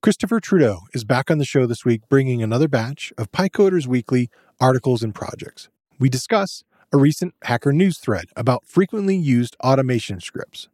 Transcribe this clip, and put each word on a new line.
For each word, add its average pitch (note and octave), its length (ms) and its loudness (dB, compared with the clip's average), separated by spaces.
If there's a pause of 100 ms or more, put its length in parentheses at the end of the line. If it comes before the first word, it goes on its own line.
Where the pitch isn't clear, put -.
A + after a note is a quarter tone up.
Christopher G#3+ 380 -2
Trudeau B2 380 2 (140)
is A#2 120 -8
back B2+ 260 -2
on D#3+ 60 2
the C#3+ 80 0
show C3 200 0
this A#2 200 -6
week, A#2 240 0
bringing C3 340 2
another A#2 240 0
batch B2+ 500 -4
of A2+ 140 -6
PyCoders F#3+ 560 0
Weekly B2 420 0 (300)
articles C3 420 2
and A2 140 -6
projects. - 540 -14 (280)
We C3 120 2
discuss F#3+ 560 -2 (260)
a D3 60 4
recent D#3 460 2
Hacker A#2+ 280 0
News E3+ 280 2
thread G2 260 -4 (100)
about B2 300 -2
frequently G3 500 0
used B2+ 480 0
automation B2+ 560 0
scripts. - 540 -14